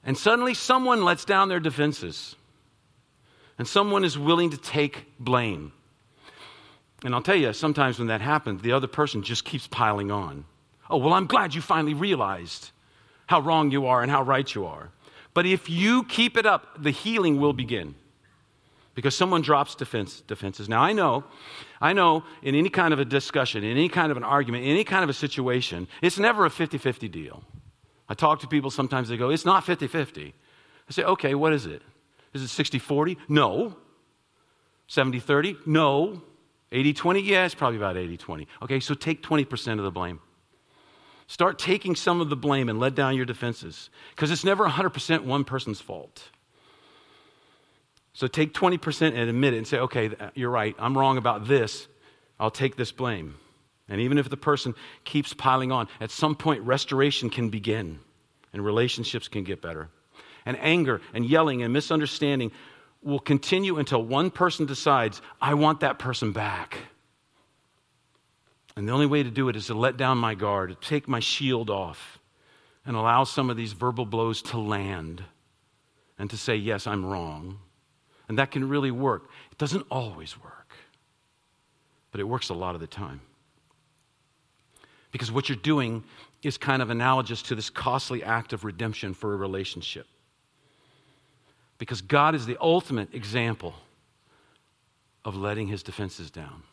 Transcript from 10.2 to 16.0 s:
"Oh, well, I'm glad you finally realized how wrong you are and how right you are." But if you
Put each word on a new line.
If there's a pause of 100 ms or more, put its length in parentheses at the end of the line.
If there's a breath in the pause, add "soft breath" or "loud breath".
"Oh,
well,
I'm
glad
you
finally
realized (560 soft breath)
how
wrong
you
are
and
how
right
you
are." (460 loud breath)
But
if
you